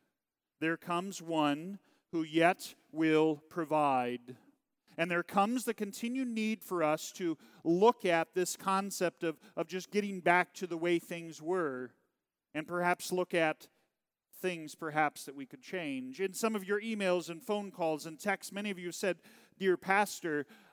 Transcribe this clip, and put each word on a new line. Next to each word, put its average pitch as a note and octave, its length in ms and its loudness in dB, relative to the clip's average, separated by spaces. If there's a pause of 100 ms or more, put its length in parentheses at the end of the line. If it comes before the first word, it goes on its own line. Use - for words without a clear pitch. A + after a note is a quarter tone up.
(600)
there D#3+ 160 0
comes F3 440 -4
one D#3+ 580 0 (340)
who E3 100 0
yet E3 500 4 (200)
will D#3 560 4
provide. C3+ 880 0 (600)
And E3+ 140 0
there E3+ 120 0
comes G#3+ 420 0
the A#3 80 -2
continued A#3+ 560 -6
need A3 340 -2
for F3 200 0
us D#3 340 0
to E3+ 200 -2 (280)
look G3 400 6
at E3 280 2
this F3+ 220 0
concept F#3+ 720 -2
of, D#3+ 160 -4 (160)
of E3 100 -2
just F#3 240 -8
getting G3+ 300 -2
back F3 320 4
to F#3 140 -8
the E3+ 100 -6
way E3+ 220 2
things E3 420 -10
were, D3+ 500 -2 (640)
and D3+ 120 -4
perhaps F3 460 0
look F3+ 220 0
at D#3+ 340 2 (720)
things E3 340 -4
perhaps D3+ 500 0
that C#3 100 -12
we C#3 100 -12
could - 160 -18
change. C3+ 580 -6
In F#3+ 140 -2
some A3 220 -2
of F#3+ 120 -8
your G#3 140 0
emails F#3+ 480 0
and E3+ 140 -10
phone G#3 280 -4
calls D#3+ 340 -2
and D#3+ 140 -12
texts, G3 320 -4
many G3+ 180 -6
of F#3 100 -6
you F3 120 -8
said, F3 260 -2 (400)
"Dear F3+ 200 4
Pastor, F#3 680 0 (280)